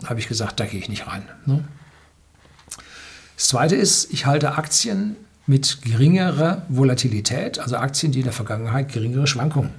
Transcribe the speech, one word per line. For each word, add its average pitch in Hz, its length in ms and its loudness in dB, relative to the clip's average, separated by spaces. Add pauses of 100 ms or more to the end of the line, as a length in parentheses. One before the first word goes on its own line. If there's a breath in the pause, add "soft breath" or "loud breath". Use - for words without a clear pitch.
habe 117 160 -4
ich 110 60 -6
gesagt, 104 320 -4
da 107 60 -2
gehe 101 140 -6
ich - 80 -10
nicht - 200 -8
rein, 98 160 -8 (220)
ne? 143 200 0 (1700 loud breath)
Das - 120 0
Zweite 147 280 4
ist, - 380 2
ich 139 120 -2
halte 143 300 2
Aktien 175 640 -2 (280)
mit 139 360 2
geringerer 165 880 4
Volatilität, 127 920 0
also 120 180 -4
Aktien, 139 340 0
die 131 80 0
in 127 60 0
der 117 80 -2
Vergangenheit 113 580 -2
geringere 123 360 0
Schwankungen 139 520 0